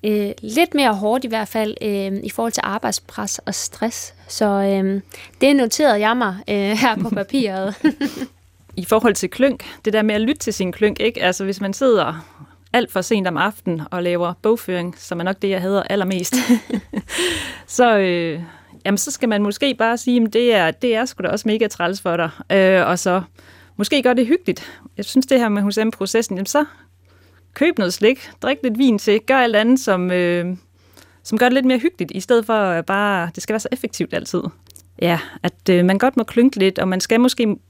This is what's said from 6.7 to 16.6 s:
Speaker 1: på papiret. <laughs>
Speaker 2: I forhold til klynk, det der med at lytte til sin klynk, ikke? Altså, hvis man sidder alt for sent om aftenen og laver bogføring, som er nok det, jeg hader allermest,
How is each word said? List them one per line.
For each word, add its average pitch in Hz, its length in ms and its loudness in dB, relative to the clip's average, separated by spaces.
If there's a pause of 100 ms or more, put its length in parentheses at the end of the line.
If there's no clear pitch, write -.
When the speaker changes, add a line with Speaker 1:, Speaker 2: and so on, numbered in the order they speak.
Speaker 1:
på 220 80 -2
papiret. 196 680 -2 (500)
<laughs> - 520 -20
Speaker 2:
I 180 80 -8
forhold 220 280 2
til 185 160 -4
klynk, - 340 0 (220)
det 214 80 0
der 214 80 2
med 214 140 2
at 214 60 0
lytte 262 180 -2
til 214 140 -6
sin 185 180 -2
klynk, 214 280 0
ikke? 220 240 -2
Altså, 185 200 0
hvis 196 180 -4
man 196 120 -4
sidder 170 520 0 (480)
alt 240 180 0
for 190 100 -2
sent 196 260 0
om 170 100 -2
aftenen 175 440 -2 (100)
og 180 120 -4
laver 175 380 0
bogføring, 180 560 -2
som - 220 -10
er 170 40 -4
nok 190 180 -4
det, 196 80 -2
jeg 190 120 -2
hader 190 220 0
allermest, 190 520 -2 (680)